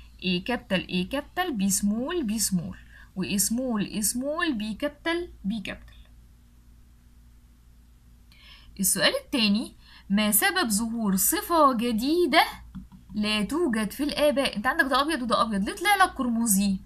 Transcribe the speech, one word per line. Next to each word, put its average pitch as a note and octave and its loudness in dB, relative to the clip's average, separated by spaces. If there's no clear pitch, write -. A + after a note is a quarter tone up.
ايه F3+ 0
كابيتال A#3+ -4
ايه F#3 -2
كابيتال، D4 -4
بي G3 0
سمول A#3+ -2
بي A3 -2
سمول، F#3 -4
وايه F#3 -2
سمول A3+ -2
ايه - -6
سمول، D4 -2
بي G#3+ -6
كابيتال E4 -6
بي G#3+ -4
كابيتال. - -14
السؤال - 2
التاني: A3+ 0
ما G#3+ 2
سبب F#4 2
ظهور A3 0
صفه D#4 2
جديده C4 2
لا G#3 0
توجد A3+ 0
في - -6
الاباء؟ C#4 2
انت G#3+ -2
عندك D4+ 2
ده C4 2
ابيض D4 -2
وده A3+ 0
ابيض، G#3+ 0
ليه E4 -2
طلع G4+ 2
لك F#4+ 6
قرمزي؟ A3+ 2